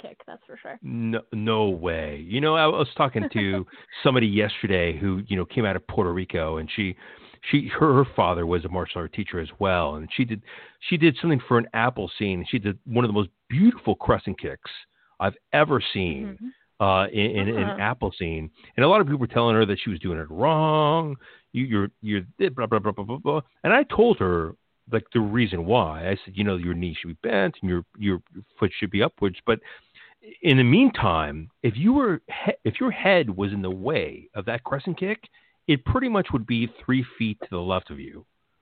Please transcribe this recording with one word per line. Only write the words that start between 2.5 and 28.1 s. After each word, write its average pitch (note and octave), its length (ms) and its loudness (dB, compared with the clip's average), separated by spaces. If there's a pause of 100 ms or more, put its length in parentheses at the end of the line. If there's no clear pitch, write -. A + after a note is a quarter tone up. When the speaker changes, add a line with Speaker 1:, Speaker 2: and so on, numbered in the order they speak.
Speaker 2:
I D#3 120 4
was D3 200 2 (100)
talking B2 340 0
to G2 340 0 (180)
Speaker 1:
<laughs> - 200 -16
Speaker 2:
somebody B2+ 240 4
yesterday G2 720 0
who, F#2+ 300 -2
you G2 100 -2
know, F2+ 80 -2
came A#2 200 -2
out F#2+ 120 0
of - 100 -10
Puerto F#2 240 0
Rico, E2 460 -4
and D#2+ 180 -8
she, F#2+ 220 -2 (520)
she, C#3+ 200 2
her, D3+ 240 4
her C3 120 8 (120)
father F2 280 2
was E2+ 200 0
a F2 40 -6
martial F2 320 -6
art D#2+ 120 -10
teacher G2 260 -6
as D#2+ 100 -8 (100)
well, F2 360 2
and D#2+ 180 -12
she B2+ 120 0
did, A2 160 -6 (480)
she F3+ 80 2
did D#3 240 4
something D#3+ 260 2
for A#2+ 100 4
an A#2 160 2
Apple A2+ 460 0
scene. F#2 300 -2
She B2 100 -2
did G2+ 260 -4
one A#2+ 200 0
of A2+ 40 0
the G#2 40 -2
most G#2 160 0 (200)
beautiful C#3+ 460 2
crescent - 420 -2
kicks - 320 -10 (520)
I've G2 140 0 (180)
ever D3+ 280 4 (120)
seen, F2 480 -4
Speaker 1:
Mm-hmm. A#3+ 60 -12 (380)
Speaker 2:
uh, F#2+ 220 4
in, G#2+ 240 0 (100)
in, G2 80 0
in A2 140 -2
Speaker 1:
Uh-huh. G2 180 -4
Speaker 2:
Apple G#2+ 360 -2
scene. E2 320 -6 (280)
And B2 80 4
a - 20 6
lot G#3 140 6
of D#3 60 2
people C#3+ 120 0
were A#2+ 80 0
telling A#2 280 2
her A2 100 6
that G2 180 -2
she A#2+ 60 -4
was F2 100 -4
doing F2 180 -4
it D#2 140 -8
wrong. D#3 840 2 (340)
You, B2+ 140 -2
you're, G#2 220 0 (140)
you're G#2 200 -2 (160)
thi-, F#3+ 120 0
blah, B2 180 -4
blah, A2 120 2
blah, G2+ 140 -2
blah, G2+ 100 -8
blah, A2+ 140 -8
blah. - 240 -2 (240)
And F3+ 80 2
I C#4 100 4
told A3+ 360 4
her, E2+ 340 0 (360)
like, A2 140 -2 (100)
the A#2+ 60 4
reason G#2 460 0
why. F2 440 0
I G2+ 140 -2
said, F#2+ 140 -16
"You G2+ 80 0
know, G2 100 0
your F2 180 -4
knee E2+ 240 -4
should F2 120 -12
be E2 200 -10
bent G2 320 0
and F#2+ 80 -2
your, F2 140 0 (140)
your, G2 240 -2 (120)